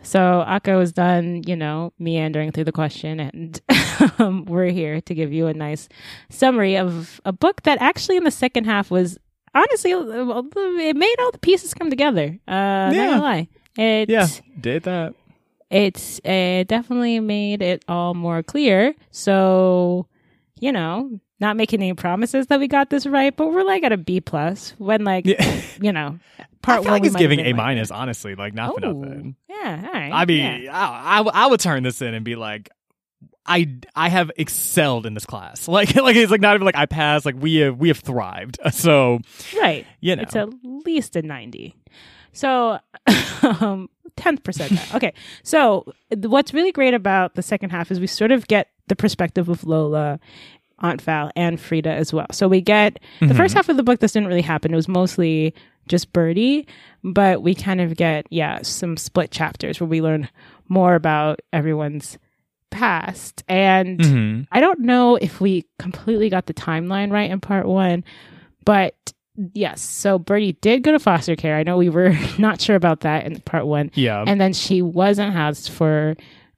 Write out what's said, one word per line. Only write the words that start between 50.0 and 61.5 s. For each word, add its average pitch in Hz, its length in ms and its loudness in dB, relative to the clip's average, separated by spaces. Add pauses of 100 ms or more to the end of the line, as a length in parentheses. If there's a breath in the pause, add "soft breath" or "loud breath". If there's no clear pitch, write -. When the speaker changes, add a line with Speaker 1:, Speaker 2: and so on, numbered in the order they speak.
Speaker 1:
Aunt 170 220 -2
Val, 151 340 -4
and 170 240 -2
Frida 160 300 -2
as 156 240 -2
well. 156 180 -2
So - 160 0
we 185 140 4
get, 208 380 4 (220 loud breath)
the 143 120 6
first 339 200 6
Speaker 2:
Mm-hmm. - 40 4
Speaker 1:
half 370 120 4
of 294 80 2
the 269 60 2
book, 240 180 2
this 220 100 2
didn't 208 160 0
really 180 160 2
happen. 156 300 -2
It - 20 2
was 160 120 0
mostly 170 680 0 (320 soft breath)
just - 260 -2
Birdie, 214 540 2 (360 loud breath)
but 190 380 2
we 180 140 2
kind 190 260 -2
of 165 140 -2
get, 156 340 -2
yeah, 160 320 -4
some 165 360 -6
split - 340 -4
chapters - 480 -6
where 170 80 -4
we 160 140 0
learn 156 280 -2 (380 soft breath)
more 185 280 4
about 151 460 0 (120)